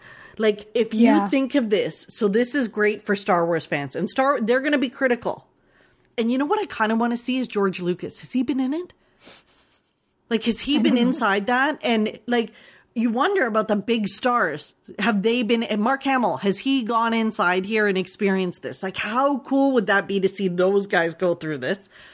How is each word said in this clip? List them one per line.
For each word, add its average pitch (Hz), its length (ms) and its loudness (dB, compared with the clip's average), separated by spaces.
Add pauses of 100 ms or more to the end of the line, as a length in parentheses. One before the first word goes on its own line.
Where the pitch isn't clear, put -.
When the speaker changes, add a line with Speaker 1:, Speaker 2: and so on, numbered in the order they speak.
(360)
Speaker 1:
Like, 214 380 0
if 226 200 0
you 226 120 6
Speaker 2:
Yeah. 226 220 4
Speaker 1:
think 269 260 0
of 233 160 0
this, 165 380 -2
so - 200 0
this 240 260 0
is 262 140 0
great 208 340 -2
for 202 140 0
Star 175 280 0
Wars 170 220 0
fans, 143 300 -4
and 170 120 -2
Star, 269 320 0
they're 240 200 2
gonna 294 180 0
be 254 120 -2
critical. 240 560 -2 (680)
And 233 140 0
you 262 80 0
know 285 80 0
what 427 140 0
I 370 60 -4
kinda 220 280 -2
wanna 233 220 0
see 254 220 -4
is 247 100 -2
George 190 320 -2
Lucas. 175 400 -6
Has - 120 -12
he 254 120 0
been 262 160 -2
in 262 120 -2
it? 349 200 -8 (1400)
Like, 226 140 0
has 233 160 0
he 285 180 0
Speaker 2:
I 214 40 2
Speaker 1:
been - 120 4
Speaker 2:
don't 240 100 2
know. - 40 4
Speaker 1:
inside 208 380 0
that? 262 360 0
And, 220 440 0
like, 240 260 -2 (420)
you 233 160 0
wonder 294 360 0
about 214 220 0
the 214 80 2
big 220 320 -2
stars. 208 680 -2 (240)
Have 202 240 0
they 233 200 2
been, 226 200 0
and 208 180 -2
Mark 269 240 0
Hamill, 240 340 0
has 196 220 0
he 269 220 0
gone 226 320 0
inside 196 500 0
here 214 240 0
and 190 80 0
experienced 190 680 -2
this? 123 200 -10
Like, 190 160 -6
how 262 400 0
cool 269 340 2
would 226 140 2
that 196 200 2
be 196 140 -2
to 190 80 2
see 190 200 -2
those 190 380 2
guys 170 280 0
go 175 200 0
through 156 240 -6
this? 147 300 -4 (240)